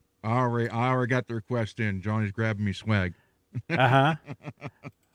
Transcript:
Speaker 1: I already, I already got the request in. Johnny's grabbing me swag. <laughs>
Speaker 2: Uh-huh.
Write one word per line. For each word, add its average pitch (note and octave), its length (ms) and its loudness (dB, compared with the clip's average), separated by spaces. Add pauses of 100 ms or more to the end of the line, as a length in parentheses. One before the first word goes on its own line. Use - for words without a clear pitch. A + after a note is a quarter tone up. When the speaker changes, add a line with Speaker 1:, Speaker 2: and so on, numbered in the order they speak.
(220)
Speaker 1:
I A2 160 -2
already, A#2+ 300 0
I A#2+ 200 -2
already B2+ 220 0
got B2+ 160 0
the A#2 80 -8
request A2+ 460 -4
in. G2 220 -2
Johnny's G#2+ 300 0
grabbing A2 320 -2
me G2+ 80 0
swag. F#2+ 460 0
<laughs> - 520 -14
Speaker 2:
Uh-huh. C3+ 440 4 (1000)